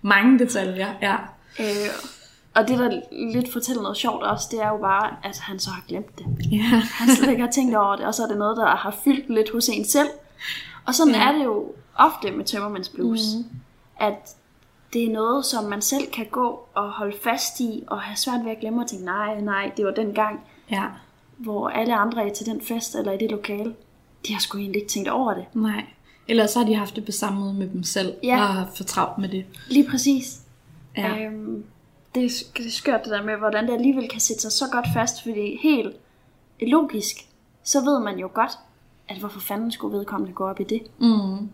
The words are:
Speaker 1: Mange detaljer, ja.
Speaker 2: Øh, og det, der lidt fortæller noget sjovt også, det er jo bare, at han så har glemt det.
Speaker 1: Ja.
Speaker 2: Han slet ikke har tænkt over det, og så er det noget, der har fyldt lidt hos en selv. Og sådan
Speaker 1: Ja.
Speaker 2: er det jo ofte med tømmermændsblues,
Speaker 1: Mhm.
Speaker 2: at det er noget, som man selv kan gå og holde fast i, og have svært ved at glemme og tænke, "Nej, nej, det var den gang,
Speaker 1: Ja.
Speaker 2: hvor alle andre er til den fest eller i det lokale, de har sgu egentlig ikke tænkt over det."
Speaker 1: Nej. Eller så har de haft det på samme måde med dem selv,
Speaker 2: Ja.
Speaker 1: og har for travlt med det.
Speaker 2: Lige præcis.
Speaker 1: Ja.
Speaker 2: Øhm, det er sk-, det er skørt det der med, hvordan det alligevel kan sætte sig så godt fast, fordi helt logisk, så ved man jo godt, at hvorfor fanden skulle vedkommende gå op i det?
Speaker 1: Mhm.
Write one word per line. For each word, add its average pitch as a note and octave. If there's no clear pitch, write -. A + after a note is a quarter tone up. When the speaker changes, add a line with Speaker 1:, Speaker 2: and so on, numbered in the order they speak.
Speaker 1:
Mange G#3
detaljer, F#3+
ja. G3+
Speaker 2:
Øh, A3
og G#3+
det, B3
der G#3
lidt B3
fortæller A#3+
noget G3+
sjovt G#3+
også, G#3
det A3+
er G#3+
jo G#3+
bare, G3+
at G3
han G3
så -
har F#3+
glemt -
det. -
Speaker 1:
Ja. A3
Speaker 2:
Han A#3+
slet C4+
ikke A#3+
har A#3+
tænkt B3
over G3+
det, -
og G#3+
så A#3
er A3
det G#3
noget, G#3
der A3+
har F#3
fyldt C#4
lidt A3
hos A#3
en G#3
selv. C#4+
Og B3+
sådan D#4
Speaker 1:
Ja. A#3
Speaker 2:
er D4+
det C#4+
jo G#3+
ofte C4
med G3+
tømmermændsblues, G#3
Speaker 1:
Mhm. A#3
Speaker 2:
at -
det A#3
er A3+
noget, A3+
som A3
man G#3
selv C4+
kan A3+
gå B3
og G3+
holde G3+
fast -
i, A3+
og G3+
have G3+
svært B3
ved A3+
at A3
glemme A3+
og A#3
tænke, F#3
"Nej, G#3
nej, G3
det G#3+
var F#3+
den G#3
gang, G#3+
Speaker 1:
Ja. G3
Speaker 2:
hvor G#3+
alle A3+
andre G#3+
er G3+
til G#3
den A3
fest -
eller -
i G3
det G#3+
lokale, G#3+
de G#3+
har G3
sgu -
egentlig G3+
ikke G#3
tænkt G3
over A#3
det." F#3
Speaker 1:
Nej. G#3+
Eller A3+
så A#3+
har A#3
de G#3+
haft G3+
det G#3+
på G3+
samme G3
måde G3
med G3
dem F#3
selv, F#3+
Speaker 2:
Ja. B3
Speaker 1:
og G3+
har F#3+
for F#3+
travlt -
med F#3+
det. F#3+
Speaker 2:
Lige C4+
præcis. C4
Speaker 1:
Ja. G#3+
Speaker 2:
Øhm, G#3+
det B3+
er A#3+
sk-, -
det A#3+
er A#3
skørt A3+
det A3
der G3+
med, G#3+
hvordan G#3+
det B3
alligevel B3
kan A3+
sætte A3
sig A3
så -
godt A#3+
fast, A#3
fordi G#3
helt C#4
logisk, B3
så C#4
ved C4+
man G3+
jo F#3
godt, A#3
at F#3+
hvorfor G3
fanden A3
skulle G#3
vedkommende G3+
gå F#3+
op F#3+
i G3
det? A3+
Speaker 1:
Mhm. G#3